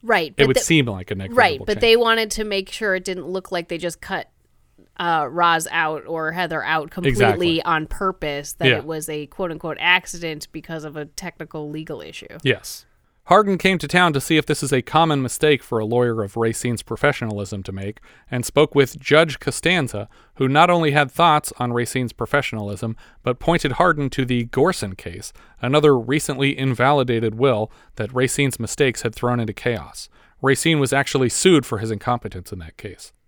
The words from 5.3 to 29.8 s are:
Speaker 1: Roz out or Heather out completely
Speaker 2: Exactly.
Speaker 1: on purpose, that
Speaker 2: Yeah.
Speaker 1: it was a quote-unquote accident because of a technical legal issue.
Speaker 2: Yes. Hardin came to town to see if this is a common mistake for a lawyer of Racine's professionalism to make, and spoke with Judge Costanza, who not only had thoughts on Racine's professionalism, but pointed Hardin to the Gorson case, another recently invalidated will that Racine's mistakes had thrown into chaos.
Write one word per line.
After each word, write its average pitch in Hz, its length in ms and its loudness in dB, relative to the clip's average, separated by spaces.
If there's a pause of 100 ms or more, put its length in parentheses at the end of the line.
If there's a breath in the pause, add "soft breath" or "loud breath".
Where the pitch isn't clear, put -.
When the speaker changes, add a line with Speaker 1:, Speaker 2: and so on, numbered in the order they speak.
Speaker 1:
Roz 165 400 2
out 156 360 -2
or 160 260 -4
Heather 160 300 -4
out 151 280 -2
completely 156 220 -2
Speaker 2:
Exactly. 165 500 2
Speaker 1:
on 156 240 0
purpose, 151 680 -6
that - 140 2
Speaker 2:
Yeah. - 100 6
Speaker 1:
it - 60 -8
was 156 240 -8
a 151 180 -8
quote-unquote 165 540 -8
accident 170 720 0
because 160 320 -12
of 151 120 -12
a 151 100 -8
technical 156 640 -12
legal 156 320 -10
issue. - 400 -16
Speaker 2:
Yes. - 420 -4 (440)
Hardin 196 280 4
came 190 220 2
to - 100 -6
town 180 240 4
to 139 80 0
see 160 160 0
if 151 80 2
this - 180 -2
is 139 80 -2
a 131 120 2
common 156 400 2
mistake 139 400 2
for - 160 -4
a 110 80 -2
lawyer 117 360 0
of 98 140 -6
Racine's 113 460 -2
professionalism 107 800 -4
to 95 100 -10
make, 98 260 -10 (320 soft breath)
and 120 140 -4
spoke - 300 2
with 143 260 2
Judge 151 400 4
Costanza, 139 680 -2 (240 soft breath)
who 135 120 0
not 151 220 6
only 165 220 4
had 143 200 2
thoughts 156 480 4
on 120 140 -2
Racine's 120 400 -2
professionalism, 113 840 -4 (260 soft breath)
but 123 160 -2
pointed 165 340 0
Hardin 147 380 2
to 131 160 -2
the 120 180 0
Gorson 120 500 0
case, - 380 -14 (300 soft breath)
another 143 360 6
recently 135 580 -2
invalidated 123 840 0
will 117 340 2 (240 soft breath)
that 110 180 -8
Racine's 131 460 0
mistakes 120 400 0
had 110 140 -4
thrown 120 260 -2
into 110 140 -4
chaos. - 560 -6 (320 soft breath)